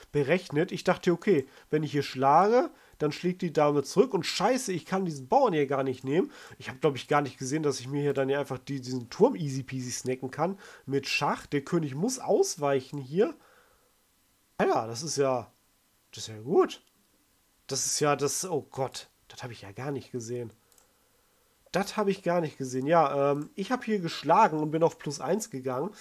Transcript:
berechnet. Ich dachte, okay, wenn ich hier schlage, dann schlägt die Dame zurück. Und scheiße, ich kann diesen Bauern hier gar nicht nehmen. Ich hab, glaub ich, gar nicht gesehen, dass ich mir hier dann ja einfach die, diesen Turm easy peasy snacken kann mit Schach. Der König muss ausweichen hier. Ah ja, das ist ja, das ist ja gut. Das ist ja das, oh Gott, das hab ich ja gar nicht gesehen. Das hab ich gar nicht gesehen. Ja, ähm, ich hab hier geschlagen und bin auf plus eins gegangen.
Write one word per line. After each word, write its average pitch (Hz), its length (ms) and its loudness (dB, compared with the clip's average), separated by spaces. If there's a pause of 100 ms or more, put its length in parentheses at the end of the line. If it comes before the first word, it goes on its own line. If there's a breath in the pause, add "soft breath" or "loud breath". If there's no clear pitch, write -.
(120 loud breath)
berechnet. 151 580 0
Ich 190 140 -6
dachte, 180 260 2
okay, 170 380 2 (220 loud breath)
wenn 156 120 2
ich 147 80 -4
hier 143 140 0
schlage, 175 680 4 (280 loud breath)
dann 151 120 0
schlägt 180 320 -4
die 170 100 -2
Dame 147 300 4
zurück. 196 320 2
Und 175 100 0
scheiße, 233 480 0
ich 170 140 -6
kann 190 180 -2
diesen 139 220 -6
Bauern 240 260 4
hier 147 140 2
gar 135 160 0
nicht 131 220 -4
nehmen. 156 260 2 (280 loud breath)
Ich - 100 -16
hab, 127 120 -12
glaub 151 140 2
ich, - 140 -10
gar 147 140 4
nicht 127 140 -6
gesehen, 139 280 -4
dass 139 160 0
ich 123 80 -12
mir 143 120 -2
hier 143 140 2
dann 131 140 0
ja 139 100 0
einfach 135 200 -4
die, 139 220 -8
diesen 123 300 -6
Turm 233 240 4
easy 139 300 -4
peasy 127 260 -8
snacken 127 400 -6
kann 180 260 -2 (300 loud breath)
mit 139 220 -2
Schach. - 380 -2
Der 143 160 -4
König 147 340 -4
muss 226 240 -4
ausweichen 143 760 0
hier. 170 360 0 (1200 soft breath)
Ah 196 60 2
ja, 139 220 0
das 117 160 -8
ist 156 140 -6
ja, 131 360 0 (600)
das - 160 -12
ist - 0 -
ja 107 120 -14
gut. 170 400 2 (840)
Das 135 200 -4
ist - 120 -2
ja 147 160 4
das, 139 300 -2
oh 165 260 -4
Gott, - 400 -8 (160)
das - 160 -20
hab 127 80 -10
ich 113 120 -18
ja 101 100 -16
gar 131 180 -10
nicht 135 220 -10
gesehen. 120 400 -8 (1200 soft breath)
Das 190 240 -2
hab 208 120 0
ich 196 140 -2
gar 175 180 0
nicht 156 160 -4
gesehen. 131 300 -4
Ja, 143 460 4
ähm, 147 220 -4
ich 196 180 -4
hab 254 120 -4
hier 214 140 0
geschlagen 165 600 4
und 156 100 -2
bin 160 120 2
auf 160 160 2
plus 143 220 -8
eins 180 300 -2
gegangen. 131 400 -4 (100)